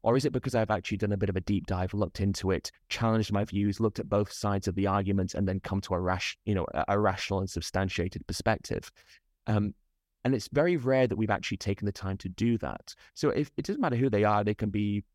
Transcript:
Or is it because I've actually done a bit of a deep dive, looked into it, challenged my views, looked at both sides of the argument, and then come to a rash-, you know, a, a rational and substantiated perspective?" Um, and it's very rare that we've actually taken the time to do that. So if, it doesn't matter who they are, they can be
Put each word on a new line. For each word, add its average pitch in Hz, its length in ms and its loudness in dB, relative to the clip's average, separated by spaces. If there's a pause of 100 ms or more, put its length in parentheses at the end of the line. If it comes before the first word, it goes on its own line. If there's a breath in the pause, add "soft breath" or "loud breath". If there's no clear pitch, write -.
Or 117 120 4
is 135 100 2
it 127 80 0
because 123 200 -2
I've 110 160 2
actually 101 280 0
done 101 160 0
a 101 40 0
bit 98 120 2
of 92 60 -2
a 92 60 0
deep 98 240 0
dive, 92 300 -2
looked 101 240 -2
into 95 320 2
it, - 200 -2 (180 soft breath)
challenged 110 420 2
my 104 140 2
views, 101 340 0
looked 110 200 0
at - 100 -8
both 101 220 2
sides 101 360 -2
of 90 80 -2
the 98 100 2
argument, 98 480 2
and 95 140 0
then 92 140 0
come 98 200 -2
to - 140 -2
a 87 40 0
rash-, 90 460 -2
you 104 80 0
know, 92 220 0
a, 78 140 0
a 101 100 4
rational 98 400 0
and 95 100 -2
substantiated - 760 -4
perspective?" - 640 -4 (560 loud breath)
Um, 104 260 2 (520)
and 131 80 2
it's 113 200 -2
very 170 240 4
rare 131 280 4
that 98 120 -2
we've 107 120 0
actually - 280 -2
taken 101 280 -4
the 101 60 0
time 95 280 -6
to 92 100 -8
do 117 300 0
that. - 360 -8 (180 loud breath)
So - 160 0
if, 143 280 -2
it 143 80 -6
doesn't 269 160 -2
matter 135 160 2
who 131 120 2
they 104 140 4
are, 104 180 4
they 104 120 0
can 107 160 -2
be 104 340 0 (120)